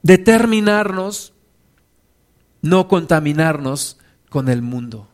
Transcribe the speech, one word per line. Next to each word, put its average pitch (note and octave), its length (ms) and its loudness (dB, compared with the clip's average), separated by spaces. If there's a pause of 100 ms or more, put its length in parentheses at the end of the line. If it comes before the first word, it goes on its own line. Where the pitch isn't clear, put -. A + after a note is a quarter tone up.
determinarnos, G#3 1300 2 (1300)
no F#3 260 0
contaminarnos D#3 1080 -2 (320)
con C3 200 -2
el B2 120 0
mundo A#2+ 520 -10